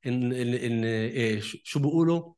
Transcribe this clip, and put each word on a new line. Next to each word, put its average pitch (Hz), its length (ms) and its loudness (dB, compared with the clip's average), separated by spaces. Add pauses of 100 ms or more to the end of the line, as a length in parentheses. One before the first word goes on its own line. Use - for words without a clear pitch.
إن، 123 280 0
إن، 123 200 0
إن، 117 300 0
إيه، 113 560 0
شو، - 240 -8
شو - 160 -2
بيقولوا؟ 165 580 2